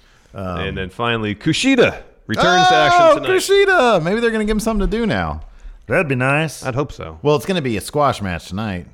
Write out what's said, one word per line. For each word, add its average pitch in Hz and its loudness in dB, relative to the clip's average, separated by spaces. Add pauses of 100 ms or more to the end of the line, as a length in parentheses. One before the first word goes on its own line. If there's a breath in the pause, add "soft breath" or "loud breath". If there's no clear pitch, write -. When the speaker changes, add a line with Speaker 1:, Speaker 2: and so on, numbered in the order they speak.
(340 soft breath)
Speaker 1:
Um, 92 -8
Speaker 2:
And 95 -6
then 95 -8
finally, 113 -2
Kushida 226 0 (240)
returns 359 2
to 370 4
action 349 4
Speaker 1:
Oh, 320 6
Speaker 2:
tonight. 311 -4
Speaker 1:
Kushida! 370 4
Maybe 190 -2
they're 233 2
gonna 220 -2
give 214 -2
him 214 -2
something 214 0
to 180 -2
do 233 0
now. 85 -2 (460 soft breath)
That'd 160 0
be 135 0
nice. 139 -2
Speaker 2:
I'd 131 -6
hope 151 -4
so. 80 -14
Speaker 1:
Well, 147 2
it's - -4
gonna 185 -2
be 117 -2
a - -8
squash 139 -2
match 90 -6
tonight. 92 -6